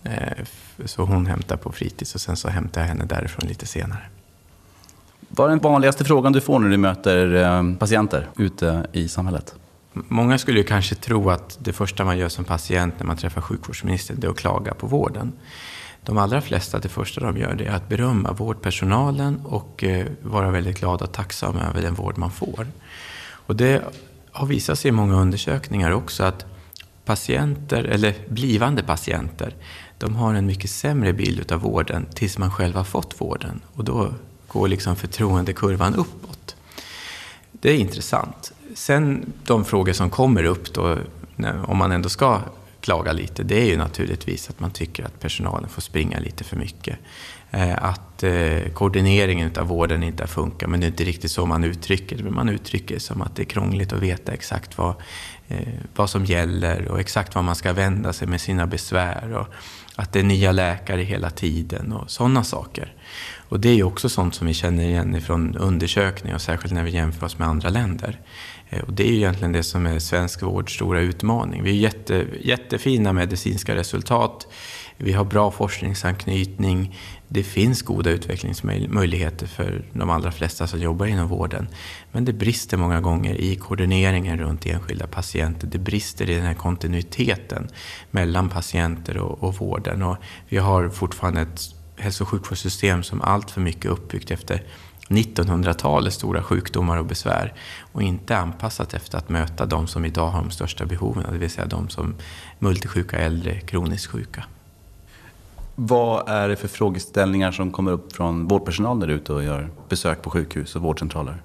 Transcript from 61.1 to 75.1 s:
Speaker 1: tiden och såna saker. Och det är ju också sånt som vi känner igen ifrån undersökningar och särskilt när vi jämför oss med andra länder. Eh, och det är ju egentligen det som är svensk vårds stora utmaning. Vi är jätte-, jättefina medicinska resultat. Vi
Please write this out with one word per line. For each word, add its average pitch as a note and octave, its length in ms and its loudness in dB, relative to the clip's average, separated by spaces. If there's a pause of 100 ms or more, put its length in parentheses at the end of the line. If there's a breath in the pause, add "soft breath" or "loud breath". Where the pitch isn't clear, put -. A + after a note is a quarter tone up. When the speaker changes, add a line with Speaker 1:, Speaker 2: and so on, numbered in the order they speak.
Speaker 1:
tiden E2+ 640 -2
och - 180 -8
såna B2+ 320 2
saker. - 500 -8 (560 loud breath)
Och G#2 100 0
det A#2 100 6
är A#2+ 60 10
ju G2+ 80 8
också F#2 260 2
sånt F2+ 260 2
som E2 120 0
vi D#2+ 60 4
känner E2+ 300 2
igen F2 320 2
ifrån E2 420 0
undersökningar F#2 800 2
och F2 60 -4
särskilt E2+ 320 -2
när E2+ 100 0
vi E2+ 80 -2
jämför E2 340 0
oss - 140 -8
med E2 80 0
andra D#2 220 0
länder. G2+ 500 -2 (500 loud breath)
Eh, - 140 -6
och - 100 -6
det G2+ 100 2
är A#2 80 6
ju A#2 40 6
egentligen F#2+ 360 2
det E2+ 120 2
som F2+ 220 0
är E2 140 2
svensk F2 440 0
vårds F#2+ 320 -2
stora F#2 240 2
utmaning. F2+ 640 0
Vi F#2+ 60 2
är G2+ 60 4
jätte-, G#2 520 2 (140)
jättefina A#2 720 2
medicinska G2 600 0
resultat. A2 720 0 (500 loud breath)
Vi G2 160 0